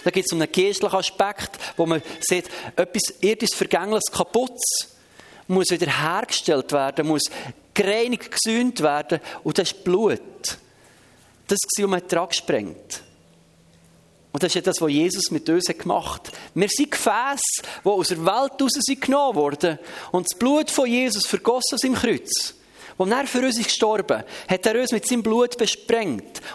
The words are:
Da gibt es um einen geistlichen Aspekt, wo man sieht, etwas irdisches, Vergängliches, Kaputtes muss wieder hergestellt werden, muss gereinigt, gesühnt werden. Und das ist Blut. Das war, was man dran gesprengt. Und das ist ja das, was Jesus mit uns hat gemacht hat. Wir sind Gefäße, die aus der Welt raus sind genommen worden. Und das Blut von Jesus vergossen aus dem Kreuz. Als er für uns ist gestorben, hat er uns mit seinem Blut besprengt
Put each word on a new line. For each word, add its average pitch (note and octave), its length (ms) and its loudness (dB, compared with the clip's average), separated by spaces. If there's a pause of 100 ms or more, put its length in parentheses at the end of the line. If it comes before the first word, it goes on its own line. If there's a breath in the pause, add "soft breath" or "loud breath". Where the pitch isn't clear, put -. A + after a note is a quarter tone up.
Da F3+ 80 0
gibt F#3 140 0
es - 60 -2
um E3 80 0
einen D3+ 120 -2
geistlichen G3 420 2
Aspekt, - 640 -2 (180 loud breath)
wo E3 100 2
man D#3+ 140 0 (200 loud breath)
sieht, F3+ 240 0 (320 loud breath)
etwas - 440 0
irdisches, G#3+ 360 2
Vergängliches, - 560 0
Kaputtes - 840 -2 (540 loud breath)
muss F#3 220 2
wieder E3 200 0 (120)
hergestellt D#3 680 0
werden, C#3+ 380 0
muss D3+ 160 2 (500 loud breath)
gereinigt, A3+ 560 0
gesühnt A#3+ 500 0
werden. D3+ 380 2 (240 loud breath)
Und - 160 -2
das F3+ 140 2
ist - 100 -18
Blut. F3+ 380 2 (1300 soft breath)
Das G3+ 100 2
war, - 260 -2
was G3 60 2
man F3+ 180 -2
dran F3 200 0
gesprengt. - 760 -4 (1300)
Und C#3+ 100 -4
das F3 80 4
ist - 40 0
ja F3+ 60 0
das, F3+ 200 0
was D#3+ 100 2
Jesus F3 420 0
mit D3+ 160 -2
uns E3+ 200 4
hat E3 120 -6
gemacht - 480 -2
hat. - 60 -14 (200 loud breath)
Wir F#3+ 140 2
sind - 240 -2
Gefäße, - 680 0 (220 loud breath)
die F#3 40 0
aus G3 200 2
der E3 160 -4
Welt A#3+ 280 2 (100)
raus B3+ 160 2
sind C4+ 220 -2
genommen C4+ 340 2
worden. D3 460 0 (320 loud breath)
Und F3+ 180 0
das - 80 -6
Blut D4 320 2
von C#4 160 2
Jesus A#3+ 400 0
vergossen A#3+ 480 0
aus A#3 60 -2
dem C4 140 2
Kreuz. - 600 -2 (440 loud breath)
Als F#3 120 2
er C4 160 2
für B3+ 140 0
uns B3 180 2
ist A3 60 -2
gestorben, G3 580 2 (260 loud breath)
hat F#3 180 2
er A3+ 140 2
uns B3 120 0
mit G#3 140 0
seinem A#3+ 160 0
Blut A#3+ 340 2
besprengt G#3 840 -2 (140)